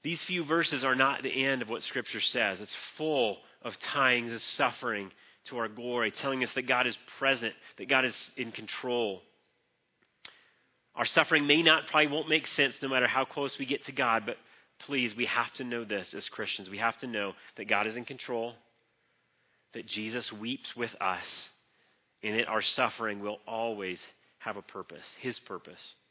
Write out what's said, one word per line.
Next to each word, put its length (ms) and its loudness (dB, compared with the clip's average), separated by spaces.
These 180 -2
few 220 -2
verses 400 2
are 100 6
not 280 0
the 220 0
end 160 2
of 80 -4
what 140 -4
Scripture 380 -6
says. 400 0
It's 140 -10
full 420 2
of 180 -6
tying 480 4
the 100 -6
suffering 720 0
to 120 -6
our 100 0
glory, 440 -2
telling 320 -2
us 100 -4
that 140 -2
God 180 6
is 100 -2
present, 340 2
that 100 -10
God 160 6
is 100 0
in 160 -6
control. 680 -2
Our 100 0
suffering 440 4
may 140 6
not, 260 6
probably 180 6
won't 220 -2
make 180 2
sense 340 2
no 80 -2
matter 200 4
how 160 4
close 340 -4
we 80 -4
get 200 -2
to 60 -10
God, 320 4
but 120 -4
please, 300 0
we 100 0
have 280 0
to 100 -6
know 200 -4
this 300 -4
as 140 -8
Christians. 420 -6
We 80 -8
have 220 0
to 80 -6
know 240 -2
that 100 -10
God 220 2
is 80 -4
in 80 -6
control, 500 -6
that 120 -10
Jesus 460 -4
weeps 440 -6
with 240 -2
us, 480 -2
and 160 0
that 80 2
our 160 2
suffering 580 0
will 280 -4
always 520 -2
have 180 -6
a 60 -10
purpose, 420 -12
his 220 -6
purpose. 540 -14